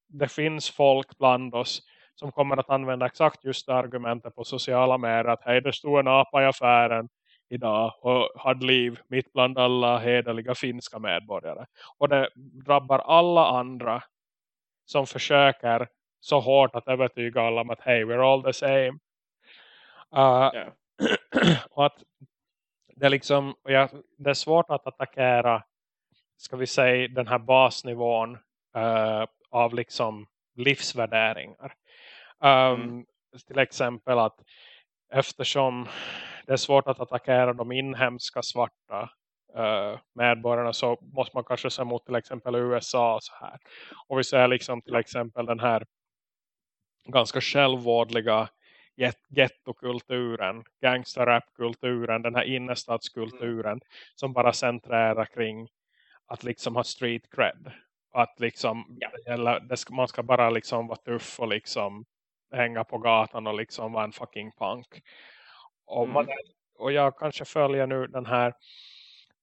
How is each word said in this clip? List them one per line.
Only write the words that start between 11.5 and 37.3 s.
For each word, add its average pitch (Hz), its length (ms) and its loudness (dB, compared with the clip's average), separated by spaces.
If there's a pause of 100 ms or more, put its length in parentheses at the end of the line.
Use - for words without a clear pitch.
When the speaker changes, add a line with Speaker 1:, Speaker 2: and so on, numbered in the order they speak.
Speaker 1:
Och 143 100 0
det 135 200 2 (380)
drabbar 135 320 2
alla 170 480 6
andra 123 560 -2 (840)
som 135 220 0
försöker 127 840 4 (320)
så 147 200 2
hårt 131 340 6
att 120 140 -8
övertyga 123 540 0
alla 113 180 0
om 117 100 -4
att 117 100 -8
"hej, 117 240 2
we're 123 280 4
all 135 100 2
the 131 100 0
same." 135 460 0 (1160)
Uh, 135 380 6
Speaker 2:
Ja. 107 100 -8 (340)
Speaker 1:
<clears throat> - 720 2
och 143 160 2
att - 160 -4 (920)
det 139 100 2
är 139 40 6
liksom, 139 520 0
och 135 100 -2
jag, 135 180 4 (280)
det 143 120 -2
är 139 40 2
svårt 165 360 2
att 143 160 -4
attackera, 123 760 0 (720)
ska - 200 -14
vi 127 100 -4
säga, 127 420 2
den 123 180 -4
här 120 120 0
basnivån, 117 1000 2 (380)
eh, 110 480 0 (260)
av 120 240 2
liksom 110 520 -6 (300)
livsvärderingar. 113 1160 -2 (680)
Ehm, 131 400 6
Speaker 2:
Mm. 120 220 -10 (420)
Speaker 1:
till - 120 -10
exempel 123 600 -2
att 110 200 0 (720)
eftersom 127 760 -2 (580)
det 135 60 -2
är 135 40 2
svårt 139 320 2
att 131 120 -2
attackera 123 520 0